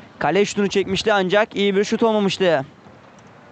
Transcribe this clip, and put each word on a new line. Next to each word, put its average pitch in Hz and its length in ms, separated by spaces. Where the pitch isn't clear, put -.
kale 175 260
şutunu 196 240
çekmişti 190 440
ancak 202 440
iyi 202 200
bir 202 80
şut 220 180
olmamıştı. 190 640